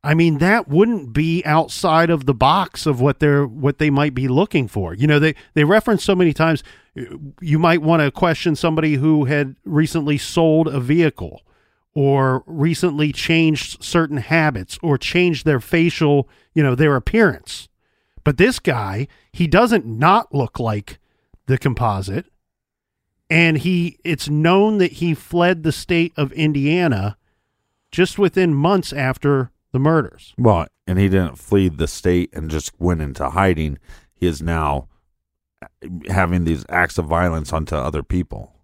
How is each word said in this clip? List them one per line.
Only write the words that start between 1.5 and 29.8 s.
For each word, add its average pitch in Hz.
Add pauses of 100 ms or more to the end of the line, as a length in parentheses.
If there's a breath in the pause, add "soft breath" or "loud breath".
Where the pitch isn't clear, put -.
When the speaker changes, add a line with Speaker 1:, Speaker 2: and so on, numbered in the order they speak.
Speaker 1:
of 143
the 139
box 147
of 131
what 135
they're, 143
what 139
they 151
might 143
be 131
looking 135
for. 90
You 120
know, 147
they, 151 (200 loud breath)
they 151
reference 208
so 202
many 180
times, 160 (760 soft breath)
you 156
might 170
wanna 156
question 165
somebody 156
who 151
had 139
recently 151
sold 160
a 139
vehicle 147 (540)
or 135
recently 151
changed 160
certain 156
habits 147
or 147
changed 175
their 139
facial, 156 (260 soft breath)
you 160
know, 131
their 147
appearance. - (540)
But 147
this 247
guy, 110 (240 soft breath)
he 175
doesn't 196
not 156
look 131
like 107 (480)
the 131
composite. 101 (1000)
And 160
he, 175
it's 165
known 185
that 180
he 170
fled 175
the 156
state 170
of 143
Indiana 147 (720)
just 185
within 180
months 170
after 135 (220)
the 131